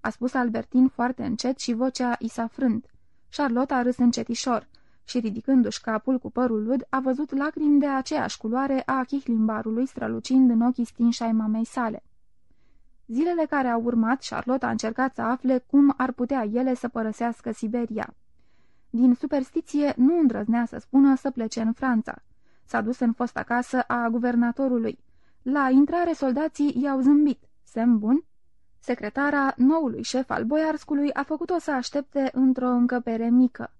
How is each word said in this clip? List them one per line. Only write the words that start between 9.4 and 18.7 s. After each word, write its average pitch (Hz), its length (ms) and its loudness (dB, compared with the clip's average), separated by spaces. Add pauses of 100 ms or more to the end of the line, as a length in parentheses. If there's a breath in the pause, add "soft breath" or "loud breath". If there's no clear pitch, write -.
strălucind 240 640 2
în 226 100 4
ochii 247 240 2
stinși 233 380 0
ai 226 100 0
mamei 220 320 0
sale. 226 380 -6 (1080)
Zilele 320 400 0
care 269 180 0
au 233 140 0
urmat, 233 460 0
Charlotte 254 380 -4
a 226 40 -2
încercat 226 440 -4
să 233 80 -8
afle 254 440 0
cum 277 300 6
ar 262 160 -2
putea 247 320 -4
ele 247 300 0
să 247 140 -8
părăsească 233 640 -6
Siberia. 226 600 -6 (760)